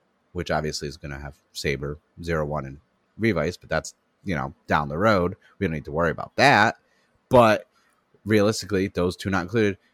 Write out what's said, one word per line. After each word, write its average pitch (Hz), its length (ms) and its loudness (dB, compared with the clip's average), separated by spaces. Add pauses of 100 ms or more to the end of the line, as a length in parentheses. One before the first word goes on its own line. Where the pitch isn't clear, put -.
(340)
which 87 180 -6
obviously 78 360 -4
is 69 100 -12
gonna 71 220 -12
have 71 160 -14 (180)
Saber, 71 460 -6 (240)
Zero 80 220 -2
One, 73 200 -6
and 69 140 -16 (380)
Revice, 90 400 -2
but - 120 -20
that's, 80 240 -4 (300)
you 95 120 -4
know, 69 180 -6 (140)
down 76 220 0
the 73 80 -8
road. 95 380 2 (240)
We 98 80 -2
don't 82 60 -4
need 76 120 -8
to 76 60 -12
worry 80 200 0
about - 240 -10
that. 117 420 4 (520)
But 113 360 6 (600)
realistically, 101 640 2
those 90 280 -2
two - 140 -6
not 95 140 0
included, 98 340 -2 (160)